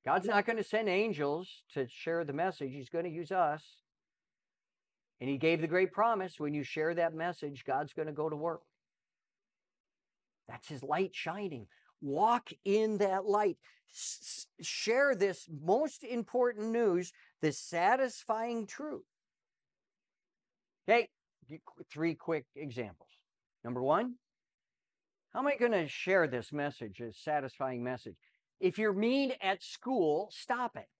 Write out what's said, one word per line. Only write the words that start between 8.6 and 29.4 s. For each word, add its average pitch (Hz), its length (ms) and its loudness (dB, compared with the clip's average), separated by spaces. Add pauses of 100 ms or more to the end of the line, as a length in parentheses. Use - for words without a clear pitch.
That's 120 200 -16
his 135 160 -10
light 156 300 0
shining. 165 540 -6 (340)
Walk 196 480 2 (160)
in 214 320 4
that 190 280 2
light. 208 320 4 (360)
S-, - 540 -8 (120)
s-, 165 60 -12
share 262 480 2
this 190 340 0
most 175 560 0
important 233 680 0
news, 190 400 2 (300)
this 151 180 0
satisfying 226 1040 0
truth. 294 400 -10 (1800)
Okay, 190 200 6 (380)
g-, 151 160 -16
qu-, - 280 -20
three 160 240 0
quick 151 400 -4
examples. 120 560 -10 (520)
Number 123 200 -4
one, 202 320 2 (1160)
how 202 80 -4
am 269 80 2
I 285 80 4
gonna 220 320 2
share 180 400 2
this 123 240 -4
message, 143 480 -4
a 117 140 -8
satisfying 131 680 -4
message? 123 320 -6 (440)
If 180 180 2
you're 208 160 2
mean 254 480 2